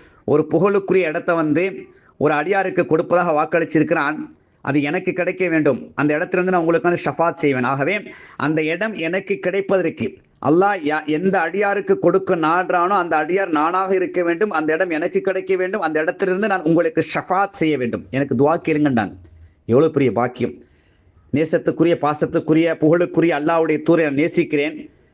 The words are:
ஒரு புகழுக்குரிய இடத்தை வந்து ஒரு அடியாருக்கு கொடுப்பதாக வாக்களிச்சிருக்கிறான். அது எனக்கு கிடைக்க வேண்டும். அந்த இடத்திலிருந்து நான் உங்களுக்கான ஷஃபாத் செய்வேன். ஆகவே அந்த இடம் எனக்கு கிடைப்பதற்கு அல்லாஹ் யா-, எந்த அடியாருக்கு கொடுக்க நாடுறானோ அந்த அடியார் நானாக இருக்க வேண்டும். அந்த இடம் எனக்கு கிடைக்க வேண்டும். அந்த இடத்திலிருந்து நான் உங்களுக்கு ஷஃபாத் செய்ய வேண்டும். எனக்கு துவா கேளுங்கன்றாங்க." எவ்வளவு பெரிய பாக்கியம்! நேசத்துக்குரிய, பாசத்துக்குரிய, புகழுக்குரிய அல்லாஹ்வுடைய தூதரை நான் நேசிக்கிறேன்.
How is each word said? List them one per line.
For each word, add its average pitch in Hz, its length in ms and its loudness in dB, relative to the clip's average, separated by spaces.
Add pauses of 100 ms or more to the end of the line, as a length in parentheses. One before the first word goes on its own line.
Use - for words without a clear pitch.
(260)
ஒரு 151 240 2
புகழுக்குரிய 190 580 2
இடத்தை 165 280 -2
வந்து 165 500 0 (320)
ஒரு 151 160 2
அடியாருக்கு 185 520 0
கொடுப்பதாக 170 460 2
வாக்களிச்சிருக்கிறான். 156 840 0 (460)
அது 139 200 0
எனக்கு 175 320 -2
கிடைக்க 180 360 -2
வேண்டும். 147 460 0
அந்த 147 180 0
இடத்திலிருந்து 180 440 0
நான் 160 100 0
உங்களுக்கான 170 380 2
ஷஃபாத் 165 260 0
செய்வேன். 139 320 0
ஆகவே 143 480 -2 (240)
அந்த 156 280 -2
இடம் 175 300 -4
எனக்கு 185 420 -4
கிடைப்பதற்கு 185 840 -2 (280)
அல்லாஹ் 185 300 4 (100)
யா-, 151 200 -2
எந்த 180 340 0
அடியாருக்கு 196 600 0
கொடுக்க 185 360 2
நாடுறானோ 175 520 0
அந்த 175 300 0
அடியார் 180 320 -2
நானாக 180 460 0
இருக்க 180 280 -2
வேண்டும். 170 260 0
அந்த 156 240 0
இடம் 180 160 0
எனக்கு 170 320 -2
கிடைக்க 190 340 -2
வேண்டும். 185 260 -2
அந்த 160 180 -2
இடத்திலிருந்து 185 480 -2
நான் 185 160 -2
உங்களுக்கு 160 500 2
ஷஃபாத் 185 360 0
செய்ய 156 280 -2
வேண்டும். 113 320 -4
எனக்கு 135 260 -2
துவா 143 200 2
கேளுங்கன்றாங்க." 147 600 0 (500)
எவ்வளவு 151 280 4
பெரிய 135 180 2
பாக்கியம்! 120 540 -4 (680)
நேசத்துக்குரிய, 165 600 2
பாசத்துக்குரிய, 160 800 0
புகழுக்குரிய 170 680 2
அல்லாஹ்வுடைய 160 400 0 (100)
தூதரை 165 140 4
நான் 147 100 0
நேசிக்கிறேன். 156 760 -2 (240)